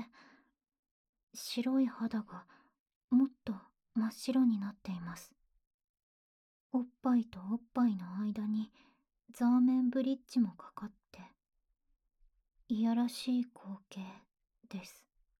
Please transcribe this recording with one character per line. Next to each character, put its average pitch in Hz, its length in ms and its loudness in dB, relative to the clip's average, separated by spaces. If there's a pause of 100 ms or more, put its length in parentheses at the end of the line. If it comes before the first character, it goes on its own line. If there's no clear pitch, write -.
(1300)
白 254 460 0
い 262 60 4
肌 226 360 -4
が 185 220 -16 (680)
も 262 160 6
っ - 20 2 (160)
と 208 100 -6 (400)
真 220 140 2
っ - 40 -8
白 262 320 2
に 220 140 4
な 202 120 -4
っ 208 120 -12
て 190 100 -8
い 175 80 -8
ま 170 160 -12
す。 - 180 -20 (1400)
お 254 100 0
っ 247 40 -6 (160)
ぱ 254 140 2
い 233 80 2
と 185 140 -16 (140)
お - 20 -2
っ 233 60 -4 (120)
ぱ 247 140 2
い 214 80 2
の 180 100 -6 (140)
間 208 300 -4
に 214 220 -2 (640)
ザ 240 140 0
ー 247 140 6
メ 254 200 6
ン 247 100 4
ブ 262 120 2
リ 269 140 0
ッ - 100 -6
ジ - 140 0
も 202 100 2
か - 240 -16
か 208 120 -12
っ 208 60 -14 (200)
て、 - 80 -20 (1500)
い 220 140 -2
や 226 120 2
ら 240 140 2
し 247 320 -2
い - 20 2
光 196 340 -12 (120)
景 196 120 -14 (680)
で 185 160 -10
す。 - 200 -20 (360)